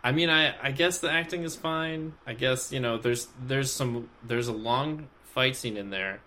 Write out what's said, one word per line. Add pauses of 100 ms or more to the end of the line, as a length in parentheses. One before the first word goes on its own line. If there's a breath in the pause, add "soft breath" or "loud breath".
I
mean,
I, (100)
I
guess
the
acting
is
fine. (120)
I
guess,
you
know,
there's, (180)
there's
some, (140)
there's
a
long (160)
fight
scene
in
there